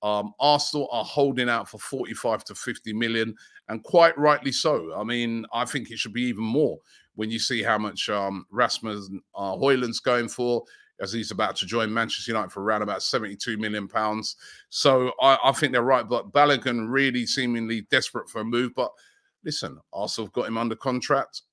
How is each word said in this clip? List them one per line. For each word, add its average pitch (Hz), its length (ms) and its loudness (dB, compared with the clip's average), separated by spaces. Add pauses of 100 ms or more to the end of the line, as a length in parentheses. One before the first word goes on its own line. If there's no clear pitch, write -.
Um, 104 360 -2
Arsenal 147 540 2
are 113 120 0
holding 127 440 2
out 113 200 0
for 107 100 -18
forty-five 113 640 -4
to 101 100 -14
fifty - 380 -8
million, 113 420 -2 (340)
and 110 140 -8
quite 170 360 8
rightly 143 340 4
so. 107 420 0
I 98 80 -6
mean, 117 500 -4
I 120 120 0
think 120 260 -8
it 117 80 -16
should 110 140 -6
be 123 120 -2
even 113 200 -2
more 113 340 2 (360)
when 110 160 -4
you 113 80 -6
see 113 240 -2
how 107 160 2
much, 107 300 -4
um, 98 420 -2
Rasmus, 107 600 -2 (240)
uh, 98 220 -4
Højlund's 123 440 2
going 120 280 0
for, 123 360 0 (360)
as 95 120 -8
he's 110 180 -6
about 101 260 -2
to 98 100 -4
join 110 280 -2
Manchester 113 380 -2
United 104 200 -2
for 98 100 -8
around 107 200 0
about 101 200 -4
seventy-two 107 540 -4
million 104 320 -4
pounds. 107 480 -2 (320)
So 127 440 4 (100)
I, 135 200 8
I 131 100 6
think 127 200 0
they're 123 100 4
right, 123 240 4
but 104 260 -2
Balogun 123 580 4
really 127 340 2
seemingly 117 640 -2
desperate 123 380 0
for 113 140 -8
a - 20 -6
move. 120 300 -2
But 123 180 -2 (500)
listen, 107 360 -8 (140)
Arsenal 104 340 -4
have - 80 -12
got 120 140 0
him 113 100 -2
under 113 180 -2
contract. 131 640 -2 (100)